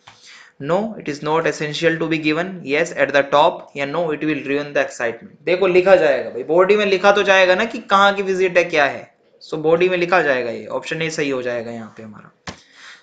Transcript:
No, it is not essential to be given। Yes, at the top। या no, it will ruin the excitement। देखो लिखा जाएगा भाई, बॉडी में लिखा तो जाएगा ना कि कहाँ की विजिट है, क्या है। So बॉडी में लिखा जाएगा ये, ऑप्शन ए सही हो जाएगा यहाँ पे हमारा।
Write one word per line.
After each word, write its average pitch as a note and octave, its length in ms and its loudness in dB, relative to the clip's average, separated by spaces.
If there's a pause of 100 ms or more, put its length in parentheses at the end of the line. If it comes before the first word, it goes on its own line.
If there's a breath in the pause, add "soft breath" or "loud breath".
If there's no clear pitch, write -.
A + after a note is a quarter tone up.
(640 loud breath)
No, D#3+ 160 -2 (220)
it - 80 -10
is C#3+ 140 -8
not D#3 240 0
essential D#3 520 -2
to E3 100 -2
be D#3+ 100 0
given। D3+ 320 -2 (140)
Yes, D3+ 280 -2 (120)
at C3+ 100 -2
the C#3 80 6 (100)
top। D#3 440 2
या C#3+ 100 -4
no, D#3 160 -4 (120)
it D3 140 -4
will C#3+ 200 -4
ruin C#3+ 260 -4
the D3 80 0
excitement। - 500 -6 (120)
देखो F3+ 220 2
लिखा F3+ 300 6
जाएगा D3+ 340 0
भाई, B2 120 -8
बॉडी F3+ 340 4
में G#3 100 0
लिखा G3 260 4
तो G3+ 100 2
जाएगा F#3+ 320 4
ना G#3 100 0
कि A3+ 140 -8 (120)
कहाँ G3 240 4
की G3+ 80 -4
विजिट F#3 360 0
है, E3+ 60 4
क्या D#3+ 200 0
है। B2 240 -6 (340)
So - 160 -10
बॉडी E3+ 300 2
में F#3 100 0
लिखा F3 240 2
जाएगा B2+ 280 0
ये, A2 160 -10
ऑप्शन C#3+ 360 -8
ए D#3+ 80 -4
सही D#3 200 -4
हो B2+ 120 -4
जाएगा A#2+ 280 -6
यहाँ A2+ 260 -14
पे A2+ 60 -18
हमारा। - 520 -20 (480 loud breath)